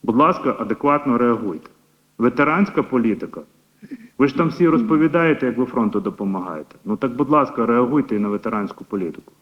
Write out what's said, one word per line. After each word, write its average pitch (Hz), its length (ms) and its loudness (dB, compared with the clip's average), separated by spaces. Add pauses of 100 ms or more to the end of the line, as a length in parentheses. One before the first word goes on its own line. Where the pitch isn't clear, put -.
Будь 113 140 0
ласка, 143 420 2
адекватно 131 600 0
реагуйте. 107 500 -2 (500)
Ветеранська 156 640 2
політика. 110 580 -2 (760)
Ви 139 100 4
ж 135 80 -4
там 165 120 2
всі 170 200 2
розповідаєте, 156 800 2
як 117 120 -2
ви 127 60 2
фронту 110 360 0
допомагаєте. 92 840 -6
Ну 104 120 -2
так, 120 200 -4
будь 135 140 0
ласка, 135 360 2
реагуйте 123 500 2
і - 20 -2
на 104 100 0
ветеранську 104 560 -6
політику. 92 580 -8